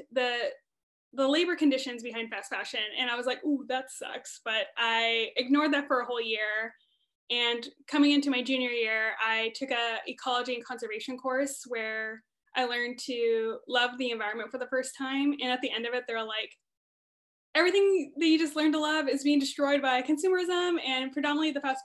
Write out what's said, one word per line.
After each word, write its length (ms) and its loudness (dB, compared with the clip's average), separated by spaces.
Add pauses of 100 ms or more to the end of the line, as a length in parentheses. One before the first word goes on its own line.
(120)
the, 240 0 (800)
the 120 2
labor 300 2
conditions 480 0
behind 260 -6
fast 200 -10
fashion. 300 -4 (160)
And 140 -2
I 60 -2
was 100 -4
like, 180 -2
"Ooh, 240 0
that 220 -4
sucks." 540 -12
But 220 0 (120)
I 580 2
ignored 360 4
that 160 0
for 100 4
a 80 0
whole 160 -2
year. 520 -4 (560)
And 360 0 (220)
coming 240 6
into 160 4
my 140 0
junior 260 0
year, 500 0
I 360 0
took 160 -8
a 260 -2 (100)
ecology 480 -4
and 80 -8
conservation 540 -8
course 500 -2
where 560 -6 (320)
I 120 0
learned 400 -4
to 600 0
love 300 2
the 140 -2
environment 400 -6
for 80 -10
the 80 -6
first 320 -4
time. 420 0
And 100 -2
at 120 -2
the 100 -2
end 140 -4
of 80 -4
it, 120 -4
they're 160 -4
like, 280 -6 (1040)
"Everything 640 4
that 80 4
you 120 8
just 180 0
learned 180 4
to 40 2
love 300 2
is 160 0
being 140 6
destroyed 420 2
by 220 2
consumerism 840 2
and 260 -2
predominantly 400 0
the 100 -4
fast 220 -2